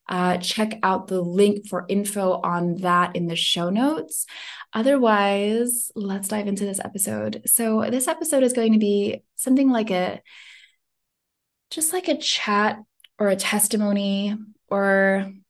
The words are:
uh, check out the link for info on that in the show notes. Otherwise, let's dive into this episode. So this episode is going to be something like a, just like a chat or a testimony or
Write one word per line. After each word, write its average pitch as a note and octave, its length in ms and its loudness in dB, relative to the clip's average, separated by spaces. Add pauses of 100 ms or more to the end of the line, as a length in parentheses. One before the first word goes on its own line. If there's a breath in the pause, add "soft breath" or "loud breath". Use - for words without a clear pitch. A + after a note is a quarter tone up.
uh, F3+ 300 0
check A3 440 -4
out F#3+ 260 0
the F#3 120 -2
link G3+ 480 2
for F3 220 -6
info G3 520 0
on F3 340 0
that F3+ 420 2
in E3+ 100 -2
the E3+ 80 -4
show F3 340 -2
notes. C4+ 580 -2 (440 loud breath)
Otherwise, A3 1200 2
let's G3 360 -6
dive G#3 180 -2
into G3 160 -2
this G3 160 -6
episode. G#3+ 680 -6
So A3 420 2
this B3+ 180 -2
episode D#4 360 0
is B3 100 2
going A3+ 180 2
to G#3+ 80 6
be G3+ 440 0 (120)
something C4 340 4
like A3 220 2
a, F3+ 300 -2 (1500 loud breath)
just - 220 -4
like F#4 160 -4
a D4+ 100 2
chat G#3+ 640 0 (380)
or G#3 120 2
a F#3+ 60 4
testimony G3+ 1000 0 (320)
or G3 640 2 (180)